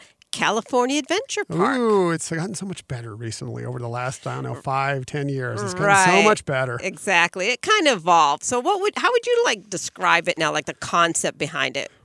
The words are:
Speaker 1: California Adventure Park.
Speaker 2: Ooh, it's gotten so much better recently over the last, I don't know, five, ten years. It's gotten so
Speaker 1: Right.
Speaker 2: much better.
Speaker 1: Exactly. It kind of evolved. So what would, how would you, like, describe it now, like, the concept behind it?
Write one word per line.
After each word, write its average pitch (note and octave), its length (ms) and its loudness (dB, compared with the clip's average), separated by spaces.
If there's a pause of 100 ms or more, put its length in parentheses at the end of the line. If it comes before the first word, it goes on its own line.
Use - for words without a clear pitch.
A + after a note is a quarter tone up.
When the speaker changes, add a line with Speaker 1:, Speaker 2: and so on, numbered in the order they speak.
(320)
Speaker 1:
California B3 680 0
Adventure G4+ 460 -4
Park. F3 340 0
Speaker 2:
Ooh, G3+ 320 2
it's E3 180 -4
gotten E3 240 -6
so F#3+ 140 -10
much - 200 -12
better A#2 280 -10
recently A#2 500 -10
over B2 140 -8
the A#2 100 -6
last, B2 380 -6
I B2 80 -6
don't C3+ 80 -8
know, B2 100 -8
five, C3+ 540 -4
ten C#3+ 200 -6
years. B2+ 360 -6
It's F3+ 100 -4
gotten G3 320 6
so F3+ 120 6
Speaker 1:
Right. E3+ 80 6
Speaker 2:
much G#3+ 200 4
better. C3 380 -2
Speaker 1:
Exactly. F3+ 640 0
It B3 160 -2
kind G#4 240 2
of B3 100 4
evolved. D#3+ 460 4
So B3 160 -2
what F4 220 0
would, G#4 140 0
how F#4 160 0
would A#4+ 140 2
you, A#4+ 180 2
like, G#3+ 280 -2
describe E3+ 580 0
it E3+ 80 -2
now, D#3 140 0
like, D3+ 140 -2
the D#3+ 100 -8
concept E3+ 640 0
behind C#3 360 -4
it? - 160 -8 (140)